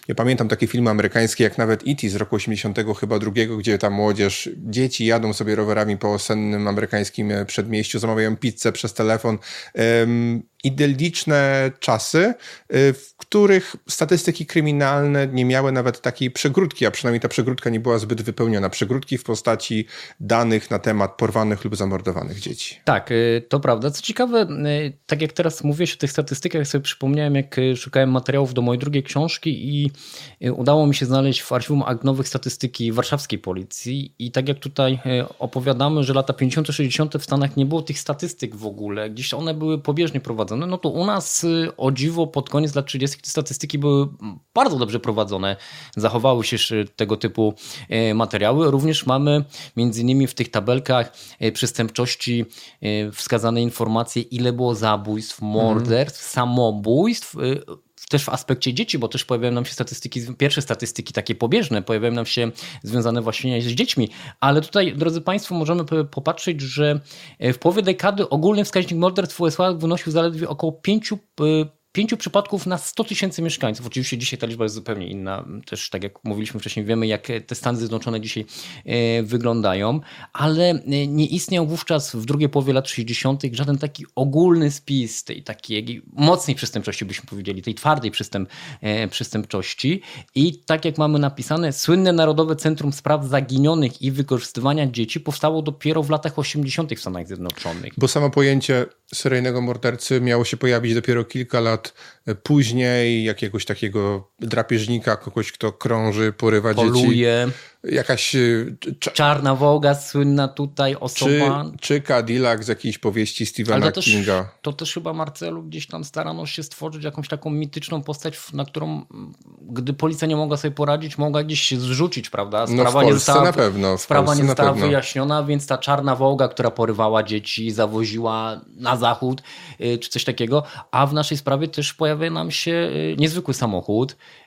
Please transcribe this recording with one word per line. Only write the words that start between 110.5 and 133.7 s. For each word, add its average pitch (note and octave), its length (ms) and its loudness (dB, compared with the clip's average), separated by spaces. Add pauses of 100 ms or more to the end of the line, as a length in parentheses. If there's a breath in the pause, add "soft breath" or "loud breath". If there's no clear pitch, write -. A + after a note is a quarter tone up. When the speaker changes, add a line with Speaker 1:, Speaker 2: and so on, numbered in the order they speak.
Speaker 2:
osoba. C#3+ 640 2
Speaker 1:
Czy, D#3 160 -12
czy D3 200 0
Cadillac A#2 640 2
z A2 40 -4
jakiejś A2 300 -4
powieści G#2+ 480 -2
Stephena G#2+ 300 -2
Speaker 2:
Ale - 160 4
to F#3+ 80 -6
też, - 40 -2
Speaker 1:
Kinga. G2 460 0 (120)
Speaker 2:
to D3 100 -4
też D3+ 220 -8
chyba, E3 180 -6
Marcelu, D#3+ 500 -8
gdzieś D#3 240 -12
tam D#3+ 180 -12
starano D#3+ 420 -8
się D#3 160 -8
stworzyć D#3 420 -10
jakąś D3 240 -8
taką D3+ 220 -6
mityczną D3+ 520 -4
postać, D3 340 -8
w-, - 160 -16
na C#3 120 -4
którą, D#3 500 -8
m, - 180 -16 (300)
gdy B2 300 -6
policja D#3 360 0
nie D#3 80 2
mogła D3+ 200 0
sobie C#3+ 180 -4
poradzić, D3 440 -2
mogła D3 260 0
gdzieś D#3 160 -2
się B2+ 200 0
zrzucić, B2+ 500 -2
prawda? G#2 300 -2
Speaker 1:
No, A#2 60 0
w A#2 40 -4
Speaker 2:
Sprawa B2 320 6
nie B2+ 60 8
Speaker 1:
Polsce C3+ 180 6
Speaker 2:
została C#3+ 180 8
Speaker 1:
na F3 80 6
Speaker 2:
wy-, C#3+ 60 0
Speaker 1:
pewno, G2 380 4
w - 40 -8
Speaker 2:
sprawa C#3+ 260 2
Speaker 1:
Polsce D3 160 4
Speaker 2:
nie C#3 40 6
Speaker 1:
na C3+ 60 4
Speaker 2:
została C#3+ 200 4
Speaker 1:
pewno. C#3 140 2
Speaker 2:
wyjaśniona, C#3+ 560 0
więc C#3+ 240 0
ta C3 120 0
Czarna C#3 380 2
Woga, C3+ 320 4
która A#2+ 220 0
porywała A2 520 2
dzieci, A2 480 -4
zawoziła A2 920 -2 (160)
na B2 200 0
zachód, B2 460 0 (380 loud breath)
y, A#2+ 180 -2
czy - 120 -10
coś - 140 -4
takiego, B2+ 380 0 (280 loud breath)
a C#3 160 4
w C#3 80 -2
naszej D3+ 240 -2
sprawie C#3+ 300 0
też - 260 -4
pojawia D#3 360 0
nam D#3+ 200 -4
się, E3 220 -2
y, D#3 460 -2
niezwykły D#3 360 0
samochód, G#2+ 640 -2 (300 loud breath)